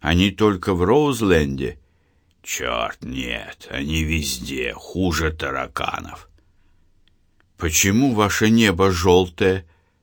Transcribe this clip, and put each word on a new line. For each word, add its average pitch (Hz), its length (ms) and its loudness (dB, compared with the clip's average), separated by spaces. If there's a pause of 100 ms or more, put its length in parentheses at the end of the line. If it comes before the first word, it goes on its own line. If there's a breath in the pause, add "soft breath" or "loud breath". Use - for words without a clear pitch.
Они 90 300 2
только 98 440 0
в 87 100 0
Роузленде? 92 960 2 (640)
Чёрт, 60 600 -6
нет, 62 680 -10
они 78 340 -4
везде, 67 720 -4
хуже 82 580 -2
тараканов. - 960 -8 (1300)
Почему 104 580 2
ваше 107 360 2
небо 98 420 4
жёлтое? 92 720 2 (360)